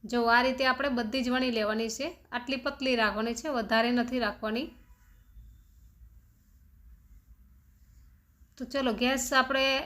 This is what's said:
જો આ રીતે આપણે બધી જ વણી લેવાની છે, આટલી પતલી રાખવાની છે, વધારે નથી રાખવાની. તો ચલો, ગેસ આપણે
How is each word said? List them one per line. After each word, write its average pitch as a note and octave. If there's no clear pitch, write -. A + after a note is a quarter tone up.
જો A#3+
આ B3
રીતે C4
આપણે C4
બધી A#3+
જ B3
વણી B3+
લેવાની G#3+
છે, C#4
આટલી B3+
પતલી C4
રાખવાની A3
છે, D#4+
વધારે A3+
નથી B3
રાખવાની. A3
તો -
ચલો, B3+
ગેસ B3+
આપણે C4